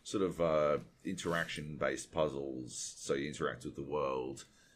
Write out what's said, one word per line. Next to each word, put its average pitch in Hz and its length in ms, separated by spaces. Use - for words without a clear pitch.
sort 101 180
of, 82 180
uh, 76 380
interaction-based 76 1080
puzzles, 69 840
so - 160
you 69 140
interact 71 360
with 73 120
the 71 60
world, 67 640